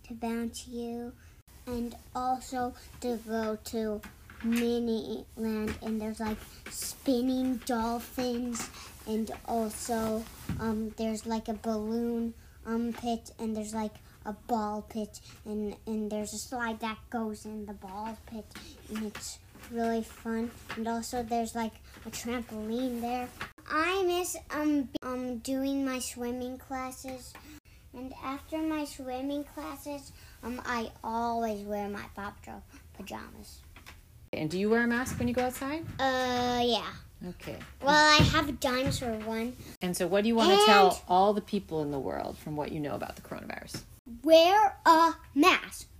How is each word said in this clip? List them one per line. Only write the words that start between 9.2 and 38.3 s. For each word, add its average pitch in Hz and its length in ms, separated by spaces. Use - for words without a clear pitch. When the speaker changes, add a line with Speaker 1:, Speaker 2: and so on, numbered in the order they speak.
Speaker 1:
also, 220 800
um, 220 380
there's, 220 280
like, 226 220
a 226 60
balloon, 226 800
um, 233 260
pit, 233 480
and 220 160
there's, 214 180
like, 214 220
a 214 80
ball 214 480
pit, 208 400
and, 208 400
and 214 260
there's 214 220
a 214 60
slide 233 420
that 220 160
goes 214 360
in 214 220
the 208 60
ball 208 520
pit, 220 200
and 214 160
it's - 320
really 226 320
fun. 226 480
And 226 140
also 233 340
there's, 226 320
like, 226 200
a 226 40
trampoline 233 880
there. 247 300
I 349 380
miss, 349 320
um, 294 400
b-, - 120
um, 254 340
doing 269 480
my 254 140
swimming 247 580
classes, 262 760
and 262 180
after 285 360
my 311 260
swimming 277 640
classes, 285 680
um, 247 220
I 233 260
always 226 600
wear 202 260
my 202 160
Paw 202 180
Patrol - 300
pajamas. - 640
Speaker 2:
And 151 160
do 170 100
you 208 100
wear 233 140
a 233 40
mask 240 300
when 247 120
you 240 40
go 247 120
outside? 277 400
Speaker 1:
Uh, 247 640
yeah. 208 300
Speaker 2:
Okay. - 280
Speaker 1:
Well, 302 380
I - 20